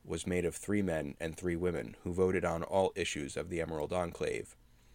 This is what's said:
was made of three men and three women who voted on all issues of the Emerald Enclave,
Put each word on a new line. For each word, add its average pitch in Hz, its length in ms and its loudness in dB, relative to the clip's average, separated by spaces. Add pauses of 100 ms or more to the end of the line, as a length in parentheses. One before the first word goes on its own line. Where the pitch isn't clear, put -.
was 82 240 -4
made 90 160 2
of 82 120 0
three 104 260 0
men 78 400 0
and 80 160 -4
three 87 180 0
women 82 480 0
who 90 80 -4
voted 92 320 4
on 82 200 0
all 95 320 4
issues 76 420 -4
of 82 120 -4
the 87 120 0
Emerald 80 320 -2
Enclave, - 640 -2 (380)